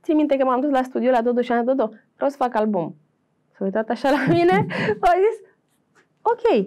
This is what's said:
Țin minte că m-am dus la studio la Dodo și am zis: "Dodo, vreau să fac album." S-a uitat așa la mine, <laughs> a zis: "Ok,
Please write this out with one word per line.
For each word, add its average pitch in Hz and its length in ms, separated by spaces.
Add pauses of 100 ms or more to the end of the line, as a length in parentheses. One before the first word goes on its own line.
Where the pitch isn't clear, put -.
Țin 320 120
minte 294 220
că 262 80
m-am 254 160
dus 294 80
la 262 140
studio 247 280
la 240 100
Dodo 240 200
și 240 100
am 233 60
zis: 233 100
"Dodo, 254 240 (240)
vreau 269 140
să 277 100
fac 247 160
album." 208 400 (640)
S-a 196 60
uitat 214 260
așa 240 200
la 269 240
mine, 349 320 (160)
<laughs> 415 280
a 349 40 (120)
zis: - 220 (760)
"Ok, 466 200 (240)